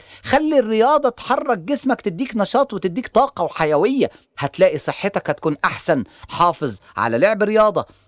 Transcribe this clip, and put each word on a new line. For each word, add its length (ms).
خلي 360
الرياضة 500
تحرك 480
جسمك، 440
تديك 340
نشاط 380
وتديك 340
طاقة 360
وحيوية، 680
هتلاقي 400
صحتك 520
هتكون 260
أحسن. 380
حافظ 480
على 200
لعب 260
رياضة. 420